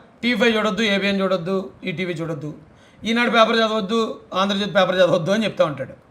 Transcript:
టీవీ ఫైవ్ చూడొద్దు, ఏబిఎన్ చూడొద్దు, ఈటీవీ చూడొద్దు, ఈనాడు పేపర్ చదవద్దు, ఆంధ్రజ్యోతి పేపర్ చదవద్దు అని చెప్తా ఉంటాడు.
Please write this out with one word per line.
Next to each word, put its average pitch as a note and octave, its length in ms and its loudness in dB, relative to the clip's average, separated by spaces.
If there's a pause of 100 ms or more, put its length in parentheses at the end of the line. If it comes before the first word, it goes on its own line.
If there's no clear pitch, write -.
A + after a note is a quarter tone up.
(240)
టీవీ A#3 160 0
ఫైవ్ A#3 180 4
చూడొద్దు, G#3 240 0
ఏబిఎన్ G3 400 0
చూడొద్దు, F#3+ 500 -2 (120)
ఈటీవీ F3+ 300 -6
చూడొద్దు, D3+ 400 -8 (500)
ఈనాడు A#3 260 0
పేపర్ A3+ 280 4
చదవద్దు, A3 640 -2 (120)
ఆంధ్రజ్యోతి G3 400 -2
పేపర్ F#3 220 2
చదవద్దు F3+ 360 4
అని A3 120 0
చెప్తా F3+ 220 0
ఉంటాడు. C3 260 -6 (200)